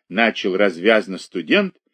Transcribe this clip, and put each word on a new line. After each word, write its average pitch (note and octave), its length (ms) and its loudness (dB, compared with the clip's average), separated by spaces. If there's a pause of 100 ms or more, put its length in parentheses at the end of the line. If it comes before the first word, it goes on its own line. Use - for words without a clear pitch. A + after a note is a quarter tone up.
начал G#2 480 -2
развязно F#2+ 600 2
студент, D#3+ 580 -2 (180)